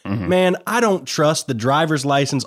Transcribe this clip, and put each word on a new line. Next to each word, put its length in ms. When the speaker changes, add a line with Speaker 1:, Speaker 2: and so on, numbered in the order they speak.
Speaker 1:
Mm-hmm. 240
Speaker 2:
man, 280
I 140
don't 280
trust 380
the 80
driver's 500
license 420